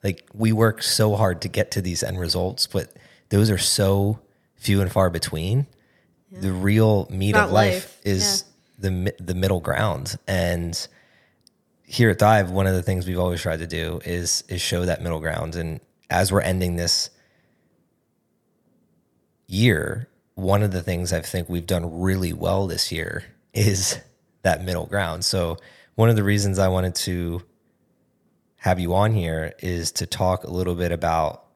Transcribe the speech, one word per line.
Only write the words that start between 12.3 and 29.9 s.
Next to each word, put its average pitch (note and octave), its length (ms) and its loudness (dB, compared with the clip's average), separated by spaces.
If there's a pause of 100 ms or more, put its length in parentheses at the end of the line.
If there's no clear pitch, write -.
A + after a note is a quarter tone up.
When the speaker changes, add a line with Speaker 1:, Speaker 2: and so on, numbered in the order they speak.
Speaker 1:
one F#2+ 160 0
of F#2+ 80 2
the F2+ 80 0
things F2+ 240 -2
we've F2+ 120 -4
always F2+ 240 0
tried D#2+ 180 -2
to E2 60 -8
do E2 380 -6
is, F2 440 -4
is F2+ 120 -6
show F2+ 240 -2
that F2 180 0
middle E2 180 -4
ground. D#2+ 360 -4
And E2 240 -6 (280)
as F#2+ 240 2
we're G2 80 4
ending F2+ 360 0
this - 340 -2 (2250)
year, F#2+ 640 0 (260)
one G2 280 2
of G2+ 100 0
the F2+ 100 -2
things F2 300 -4
I E2+ 80 0
think F2 280 -8
we've E2+ 180 -4
done E2+ 340 -4
really F#2 320 0
well F2 340 -2
this - 260 -4
year E2 320 -6 (280)
is G#2 460 2 (440)
that E2 220 0
middle E2+ 220 -4
ground. F2+ 380 -4
So E2+ 320 0 (400)
one A2+ 120 6
of A2+ 80 6
the G#2 80 2
reasons G2+ 340 2
I F#2+ 100 4
wanted F#2 280 0
to F2 460 -4 (1120)
have F#2 220 0
you F2 160 -2
on G#2+ 180 4
here D#2+ 480 -2
is E2+ 320 -6